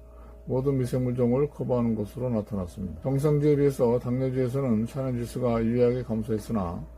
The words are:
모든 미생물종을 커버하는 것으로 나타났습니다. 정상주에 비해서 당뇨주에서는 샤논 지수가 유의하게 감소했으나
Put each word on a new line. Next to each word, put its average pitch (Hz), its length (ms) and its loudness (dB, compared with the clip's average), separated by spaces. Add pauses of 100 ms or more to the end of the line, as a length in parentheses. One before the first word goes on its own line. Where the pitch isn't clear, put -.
(460)
모든 131 320 0
미생물종을 127 720 0
커버하는 120 460 0
것으로 107 340 -6
나타났습니다. 98 760 -4
정상주에 147 520 2
비해서 135 440 4
당뇨주에서는 127 840 0
샤논 131 320 -4
지수가 120 460 0
유의하게 120 400 4
감소했으나 110 840 -2 (120)